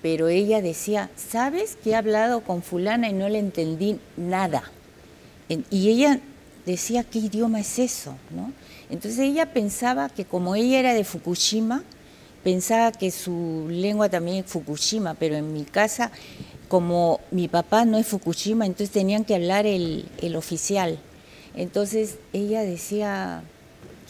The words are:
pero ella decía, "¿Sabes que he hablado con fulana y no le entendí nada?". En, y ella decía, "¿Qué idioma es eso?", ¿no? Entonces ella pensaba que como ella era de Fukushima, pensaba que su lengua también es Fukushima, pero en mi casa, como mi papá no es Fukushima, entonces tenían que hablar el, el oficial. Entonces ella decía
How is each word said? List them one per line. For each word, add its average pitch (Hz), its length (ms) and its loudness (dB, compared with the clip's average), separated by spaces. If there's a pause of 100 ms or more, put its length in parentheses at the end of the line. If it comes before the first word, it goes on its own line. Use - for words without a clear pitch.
pero 160 280 0
ella 202 340 4
decía, 196 540 -2
"¿Sabes 285 640 -4
que 220 80 0
he 220 60 2
hablado 220 460 2
con 175 200 -4
fulana 214 480 0
y - 20 -2
no 190 160 0
le 208 120 0
entendí 180 580 -2 (180)
nada?". 175 460 -2 (880)
En, 165 200 -2
y 196 200 4
ella 262 300 6 (440)
decía, 226 400 -2
"¿Qué 226 140 -6
idioma 220 420 0
es - 180 -6
eso?", 240 360 -2 (200)
¿no? 196 180 -8 (380)
Entonces 208 300 -6
ella 311 320 2
pensaba 247 560 0
que 196 160 -8
como 180 300 -2
ella 247 260 4
era 254 140 4
de 208 100 2
Fukushima, 220 760 -2 (600)
pensaba 226 500 4
que 190 180 -2
su 170 600 -4
lengua 202 400 2
también 180 340 -2
es - 60 -14
Fukushima, 160 640 -2
pero 156 200 0
en 151 200 -4
mi 151 100 -4
casa, 220 460 0 (580)
como 175 520 4 (100)
mi 175 180 0
papá 214 380 4
no 220 100 4
es 220 100 2
Fukushima, 208 600 0
entonces 190 240 -2
tenían 202 340 2
que 214 100 2
hablar 185 300 2
el, 180 400 0 (160)
el 170 160 -4
oficial. 165 600 -2 (560)
Entonces 202 640 -2 (180)
ella 208 280 0
decía 190 800 -4 (680)